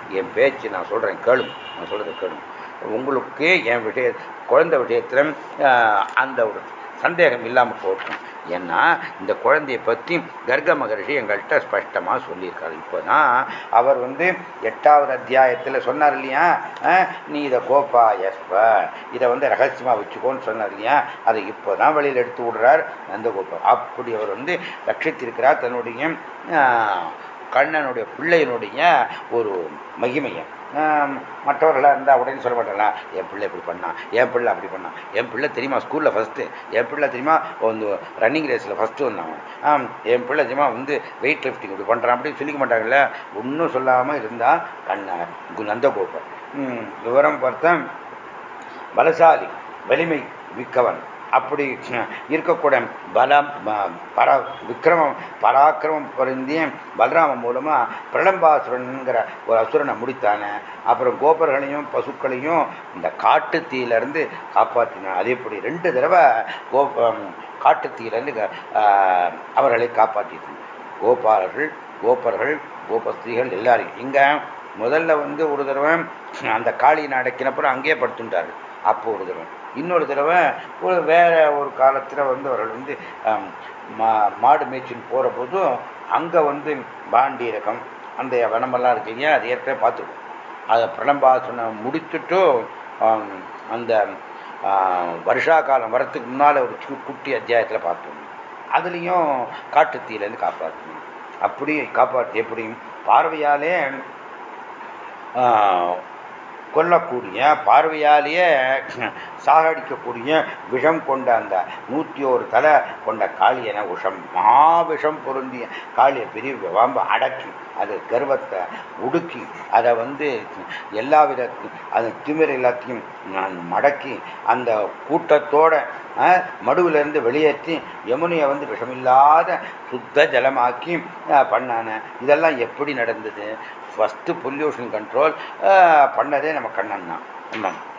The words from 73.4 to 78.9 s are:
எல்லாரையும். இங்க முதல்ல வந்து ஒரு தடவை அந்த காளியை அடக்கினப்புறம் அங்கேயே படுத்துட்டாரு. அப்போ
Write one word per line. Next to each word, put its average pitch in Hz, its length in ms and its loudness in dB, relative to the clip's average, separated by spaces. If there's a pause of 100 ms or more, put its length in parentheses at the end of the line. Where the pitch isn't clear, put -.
எல்லாரையும். 107 480 0
இங்க 139 400 4 (420)
முதல்ல 151 260 2
வந்து 147 460 0
ஒரு 139 140 -2
தடவை 139 240 0 (640)
அந்த 113 260 0
காளியை 147 340 4
அடக்கினப்புறம் 127 520 0
அங்கேயே 139 360 2
படுத்துட்டாரு. 107 480 -2 (360)
அப்போ 107 260 0